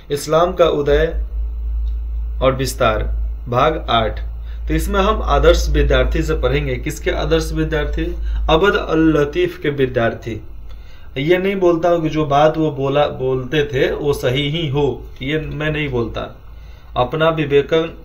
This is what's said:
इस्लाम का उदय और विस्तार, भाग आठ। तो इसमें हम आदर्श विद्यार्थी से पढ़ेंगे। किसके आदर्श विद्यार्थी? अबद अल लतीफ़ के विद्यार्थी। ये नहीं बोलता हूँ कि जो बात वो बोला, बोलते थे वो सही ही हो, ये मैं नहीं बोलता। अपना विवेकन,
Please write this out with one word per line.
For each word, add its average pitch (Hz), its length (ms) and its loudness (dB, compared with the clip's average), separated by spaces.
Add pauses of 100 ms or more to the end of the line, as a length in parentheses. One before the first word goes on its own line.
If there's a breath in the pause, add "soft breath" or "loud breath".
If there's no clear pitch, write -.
(120)
इस्लाम 156 420 2
का 175 120 4
उदय 147 600 2 (1160)
और 131 120 4
विस्तार, 117 480 0 (440)
भाग 139 420 2
आठ। 113 300 0 (480 loud breath)
तो 151 60 0
इसमें 196 280 0
हम 214 220 2
आदर्श 147 460 4
विद्यार्थी 143 540 2
से 156 100 -2
पढ़ेंगे। 131 420 0
किसके 156 360 -4
आदर्श 160 420 0
विद्यार्थी? 156 640 -2 (340 loud breath)
अबद 175 260 4
अल 160 420 2
लतीफ़ 170 440 0
के 151 80 -2
विद्यार्थी। 120 720 -2 (760 soft breath)
ये 160 200 4
नहीं 196 180 0
बोलता 175 340 4
हूँ 170 140 2
कि 156 60 0
जो 151 160 -2
बात 151 320 4
वो 156 140 0
बोला, 139 360 0
बोलते 131 580 -2
थे 143 260 0
वो 143 220 0
सही 143 360 0
ही 160 180 -4
हो, 135 380 -2 (160)
ये 147 180 -2
मैं 147 320 -6
नहीं 151 180 -2
बोलता। 117 540 -6 (540 soft breath)
अपना 151 320 2
विवेकन, 156 760 2